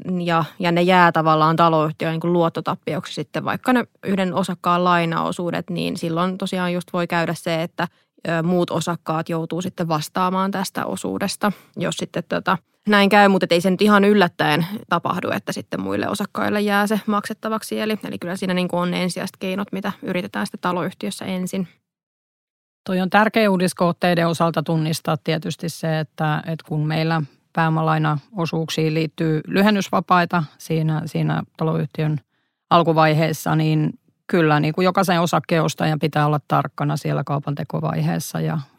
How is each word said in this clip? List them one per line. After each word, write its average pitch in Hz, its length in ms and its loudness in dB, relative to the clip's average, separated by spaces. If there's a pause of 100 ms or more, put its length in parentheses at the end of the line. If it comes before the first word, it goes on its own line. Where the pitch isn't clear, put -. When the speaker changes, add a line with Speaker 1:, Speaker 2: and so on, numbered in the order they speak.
(240)
Speaker 1:
ja, 165 220 0 (140)
ja 175 120 0
ne 170 100 4
jää 175 300 6
tavallaan 156 440 4
taloyhtiön 160 560 2
niin 160 100 -4
kuin 170 120 0
luottotappioksi 165 800 -2
sitten - 320 -8
vaikka 208 280 -2
ne 233 120 2 (180)
yhden 190 300 -2
osakkaan 180 500 -2
lainaosuudet, 170 840 0
niin 170 280 -4
silloin 170 400 -4
tosiaan 185 360 -4
just 175 200 -8
voi 175 140 -2
käydä 165 260 -2
se, 165 300 -4
että, 170 240 -6 (400)
ö, 165 160 -2
muut 175 260 2
osakkaat 160 600 -4
joutuu 165 320 -4
sitten 180 260 -6
vastaamaan 185 640 -2
tästä 190 340 -6
osuudesta, 190 680 -4 (260)
jos - 200 -4
sitten - 320 -6
tota, 180 280 -2 (300)
näin 202 220 6
käy, 202 180 8
mutta 185 220 2
ei 170 120 4
se 190 100 2
nyt 180 100 0
ihan 208 220 6
yllättäen 165 640 4 (240)
tapahdu, 175 400 -2
että - 220 -4
sitten - 300 -8
muille 98 280 -2
osakkaille 208 520 -2
jää 202 260 2
se 214 180 0
maksettavaksi. 220 760 -4
Eli, 214 240 -2
eli 196 160 -10
kyllä 175 160 -6
siinä 185 180 -4
niin 180 140 0
kuin 175 120 -2
on 175 140 -2
ensisijaiset 180 460 -4
keinot, 185 320 -6
mitä 196 200 -6 (100)
yritetään 190 440 -6
sitten - 140 -12
taloyhtiössä 185 680 -6
ensin. 185 420 -4 (1160)
Speaker 2:
Toi 185 160 -2
on 185 80 -2
tärkeä 214 420 4
uudiskohteiden 175 760 2
osalta 165 360 0
tunnistaa 160 600 -2
tietysti 160 460 -4
se, 156 300 -4
että, 156 460 -4
että 165 220 -8
kun 151 200 -2
meillä 160 340 0 (320)
pääomalainaosuuksiin 160 1400 0
liittyy 156 540 0
lyhennysvapaita 185 960 2 (140)
siinä, 156 480 -2
siinä 156 380 -2 (140)
taloyhtiön 156 600 -2 (500)
alkuvaiheessa, 156 840 4
niin 156 360 2 (400)
kyllä, 156 280 4
niin 156 140 0
kuin 185 120 0
jokaisen 180 360 2
osakkeenostajan 160 760 0
pitää 151 260 0
olla 147 220 2
tarkkana 147 500 -2
siellä 147 260 -4
kaupan 143 320 -4
tekovaiheessa 156 840 -4
ja, 156 200 -2 (200)